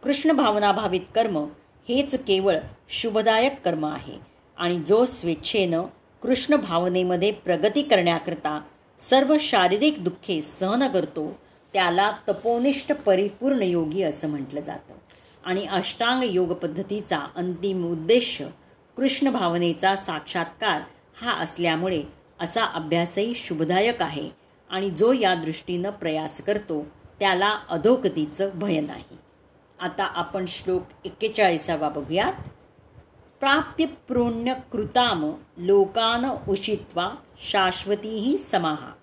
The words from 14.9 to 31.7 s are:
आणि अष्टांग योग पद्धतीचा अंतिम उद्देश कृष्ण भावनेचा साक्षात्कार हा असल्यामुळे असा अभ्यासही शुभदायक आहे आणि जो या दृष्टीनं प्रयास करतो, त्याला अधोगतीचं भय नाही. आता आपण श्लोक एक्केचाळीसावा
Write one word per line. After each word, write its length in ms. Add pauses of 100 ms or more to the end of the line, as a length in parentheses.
आणि 220
अष्टांग 580
योग 280
पद्धतीचा 680 (160)
अंतिम 500
उद्देश 560 (540)
कृष्ण 340
भावनेचा 680
साक्षात्कार 840 (380)
हा 220
असल्यामुळे 600 (380)
असा 240
अभ्यासही 680
शुभदायक 680
आहे 280 (400)
आणि 200
जो 220
या 220
दृष्टीनं 560
प्रयास 500
करतो, 460 (340)
त्याला 380 (120)
अधोगतीचं 840
भय 260
नाही. 360 (640)
आता 240
आपण 440
श्लोक 340 (220)
एक्केचाळीसावा 840